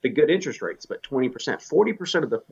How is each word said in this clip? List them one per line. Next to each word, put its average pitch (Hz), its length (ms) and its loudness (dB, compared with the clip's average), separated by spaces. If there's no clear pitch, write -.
the 131 80 0
good 147 220 4
interest 175 320 -2
rates, 85 240 -8
but - 160 -10
twenty 127 260 0
percent. - 320 -6
Forty 208 320 2
percent 170 320 -2
of 113 60 -6
the, 113 100 -2